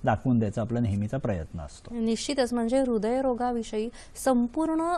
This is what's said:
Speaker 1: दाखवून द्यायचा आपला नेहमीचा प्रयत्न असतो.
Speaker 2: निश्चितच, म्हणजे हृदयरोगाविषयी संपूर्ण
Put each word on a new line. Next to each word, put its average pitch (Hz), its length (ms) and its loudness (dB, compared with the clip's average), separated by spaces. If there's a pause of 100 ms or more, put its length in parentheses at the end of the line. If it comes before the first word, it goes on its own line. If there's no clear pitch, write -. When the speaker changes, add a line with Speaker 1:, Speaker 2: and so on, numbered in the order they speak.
Speaker 1:
दाखवून 123 360 4
द्यायचा 110 220 0
आपला 117 180 0
नेहमीचा 104 380 0
प्रयत्न 85 420 -4
असतो. - 400 -12
Speaker 2:
निश्चितच, 233 540 0
म्हणजे 240 260 2
हृदयरोगाविषयी 240 1080 0 (360)
संपूर्ण 311 560 2 (160)